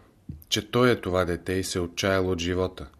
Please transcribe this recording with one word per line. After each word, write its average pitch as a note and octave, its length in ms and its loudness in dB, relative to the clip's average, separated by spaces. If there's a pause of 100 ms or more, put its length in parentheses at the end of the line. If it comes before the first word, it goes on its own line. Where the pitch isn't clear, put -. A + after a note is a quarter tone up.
(500)
че - 220 -2
той B2 200 6
е A2 100 0
това F#2 240 2
дете F2 280 -4
и F#2 100 0
се - 160 -4
отчаял F#2 500 0
от F#2 100 0
живота. F2+ 480 -2 (120)